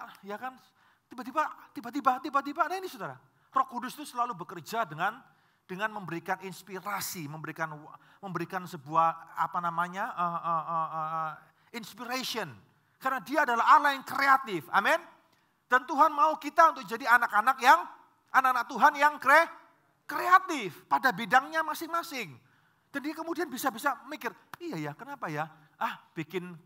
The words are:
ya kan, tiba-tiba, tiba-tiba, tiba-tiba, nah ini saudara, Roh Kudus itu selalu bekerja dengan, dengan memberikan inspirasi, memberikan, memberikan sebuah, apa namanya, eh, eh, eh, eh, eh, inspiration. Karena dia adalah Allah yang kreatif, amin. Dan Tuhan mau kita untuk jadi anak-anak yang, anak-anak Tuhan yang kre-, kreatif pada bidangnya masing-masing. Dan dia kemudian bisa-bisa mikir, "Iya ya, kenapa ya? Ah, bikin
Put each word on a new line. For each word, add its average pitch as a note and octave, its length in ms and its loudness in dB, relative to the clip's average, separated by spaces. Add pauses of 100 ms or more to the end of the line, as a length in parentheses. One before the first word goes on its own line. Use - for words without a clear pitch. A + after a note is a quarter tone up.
(240)
ya G3+ 160 -10
kan, B3+ 160 -12 (560)
tiba-tiba, C4 400 -4 (240)
tiba-tiba, B3+ 480 -2
tiba-tiba, C#4+ 400 -2
nah F4 160 -4
ini F#4+ 80 -10
saudara, D#3 320 -12 (320)
Roh C4 160 0
Kudus A#3+ 320 -10
itu D4 80 -14
selalu A#3+ 320 -4
bekerja F#3+ 480 -6
dengan, F3+ 320 -6 (480)
dengan G3+ 320 -6
memberikan E3+ 480 -6
inspirasi, F#3 800 -10
memberikan, D#3 480 -8 (480)
memberikan F3+ 400 -8
sebuah, D#3+ 720 0
apa E3+ 240 -2
namanya, F3+ 560 -4
eh, F3 80 -2
eh, E3+ 240 -4
eh, E3 240 -4
eh, D#3+ 400 -4
eh, D#3+ 220 -6 (420)
inspiration. A#3 720 -8 (560)
Karena C4 160 -2
dia C4+ 240 0
adalah A#3 320 6
Allah C#4+ 240 4
yang - 80 -16
kreatif, C4 640 2
amin. B3+ 320 2 (640)
Dan B3+ 160 4
Tuhan D4+ 320 4
mau D4+ 240 2
kita D#4 320 6
untuk C4 160 -8
jadi A3+ 160 -8
anak-anak A#3 560 4
yang, D4 240 8 (440)
anak-anak B3+ 400 2
Tuhan C#4 320 4
yang D4 200 6
kre-, D#4 320 6 (520)
kreatif F4 880 2
pada A#3+ 240 2
bidangnya C4+ 480 2
masing-masing. D4+ 720 -6 (560)
Dan C#4+ 120 -4
dia D4+ 120 -6
kemudian D#4+ 320 -6
bisa-bisa B3 480 -4 (120)
mikir, C4+ 240 -8 (280)
"Iya E3 320 -8
ya, - 40 -
kenapa A#3 360 -10
ya? D3+ 160 -4 (320)
Ah, A3 200 -4 (120)
bikin F3 440 -10 (100)